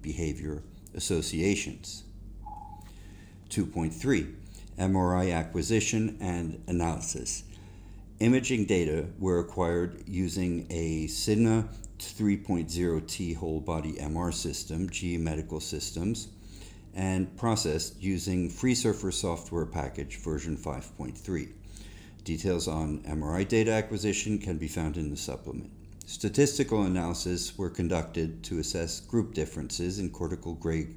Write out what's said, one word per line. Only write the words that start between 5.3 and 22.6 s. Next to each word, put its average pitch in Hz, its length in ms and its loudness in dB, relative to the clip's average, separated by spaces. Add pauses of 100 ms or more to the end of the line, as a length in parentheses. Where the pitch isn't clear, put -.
acquisition 101 920 2
and 85 460 -2
analysis. 82 760 0 (760)
Imaging 123 460 6
data 82 420 4 (100)
were 92 220 4
acquired 87 680 2
using 87 640 0
a 80 380 0
Cigna 110 600 4 (300)
three 101 400 2
point 87 320 0
zero 85 300 2
T 85 340 -2
whole 80 260 -2
body 78 400 -2
M 76 160 -2
R 87 160 0
system, 82 600 -2
G 87 240 -2
E - 20 0
Medical 78 420 -2
Systems, 85 680 -4 (640)
and 95 420 0
processed 95 640 0
using 92 480 2
FreeSurfer 110 640 2
software 85 540 -2
package 73 520 -4
version 78 380 -2
five - 400 -6
point 65 220 -8
three. - 400 -4 (720)
Details 85 400 2